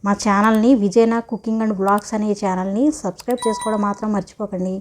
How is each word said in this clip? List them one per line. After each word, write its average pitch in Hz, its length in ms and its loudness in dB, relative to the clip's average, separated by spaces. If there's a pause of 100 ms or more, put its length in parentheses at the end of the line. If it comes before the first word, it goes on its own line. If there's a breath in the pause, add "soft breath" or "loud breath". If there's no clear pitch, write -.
మా 202 60 2 (120)
ఛానల్ని, 214 460 4 (120)
విజయనా 226 360 4 (120)
cooking 220 340 -4
and 220 140 0
vlogs 202 380 0
అనే 208 260 0
ఛానల్ని 196 420 0 (180)
సబ్స్క్రైబ్ 240 440 -4
చేసుకోవడం 214 420 -2
మాత్రం 202 280 -4
మర్చిపోకండి. 185 640 -6